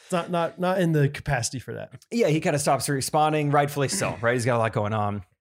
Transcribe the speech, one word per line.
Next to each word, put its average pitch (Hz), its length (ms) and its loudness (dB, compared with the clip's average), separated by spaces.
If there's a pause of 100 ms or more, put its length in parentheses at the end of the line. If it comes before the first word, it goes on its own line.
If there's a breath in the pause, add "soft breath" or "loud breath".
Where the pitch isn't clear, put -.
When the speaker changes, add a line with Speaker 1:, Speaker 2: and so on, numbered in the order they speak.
Speaker 1:
It's - 60 -20
not, 175 200 -4
not, 170 280 -2
not 185 200 0
in 170 120 2
the 147 180 4
capacity 127 500 -4
for 113 160 -12
that. - 340 -14
Speaker 2:
Yeah, 226 200 2
he 156 100 2
kinda 147 180 0
stops 139 320 0
responding, 151 640 0
rightfully 143 380 2
so, 95 280 -2
Speaker 1:
<clears throat> 98 40 -16
Speaker 2:
right? 117 120 2
He's 123 120 0
got 120 100 2
a 117 40 2
lot 113 140 0
going 104 200 -2
on, 104 300 -2 (180)